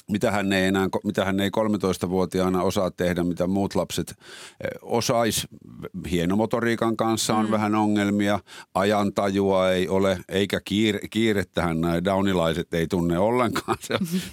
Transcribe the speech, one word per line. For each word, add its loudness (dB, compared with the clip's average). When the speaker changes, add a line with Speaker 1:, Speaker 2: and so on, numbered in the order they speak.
Speaker 1:
mitä 2
hän 0
ei 4
enää 2
ko-, -4
mitä 0
hän 0
ei 2
kolmetoistavuotiaana 0
osaa 0
tehdä, 0
mitä -2
muut -2
lapset, -4
eh, -16
osais. 0
Hienomotoriikan 0
kanssa 0
on 2
Speaker 2:
Mm. -4
Speaker 1:
vähän 0
ongelmia, 2
ajantajua 2
ei 0
ole, 2
eikä 0
kiire-, 0
kiirettähän 0
nää 0
downilaiset 0
ei 0
tunne 0
ollenkaan. 0
<laughs> -12
Se -2
on, -2